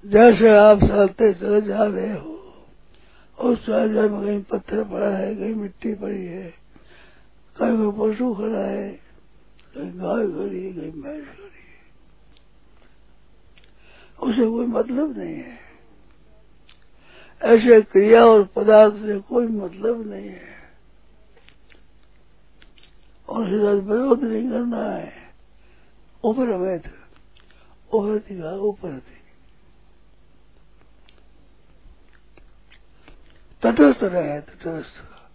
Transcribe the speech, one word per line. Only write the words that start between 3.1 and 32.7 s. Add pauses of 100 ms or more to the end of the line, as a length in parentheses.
उस
चले
जा
में
कहीं
पत्थर
पड़ा
है,
कहीं
मिट्टी
पड़ी
है, (1080)
कहीं
कोई (120)
पशु
खड़ा
है, (840)
कहीं
गाय
खड़ी
है,
कहीं
भैंस
खड़ी
है, (2500)
उसे
कोई
मतलब
नहीं
है। (1800)
ऐसे
क्रिया
और (120)
पदार्थ
से
कोई
मतलब
नहीं
है, (2750)
और
उसके
साथ
विरोध
नहीं
करना
है। (1120)
उपरमेत, (1080)
उपरति
का
उपरति, (4000)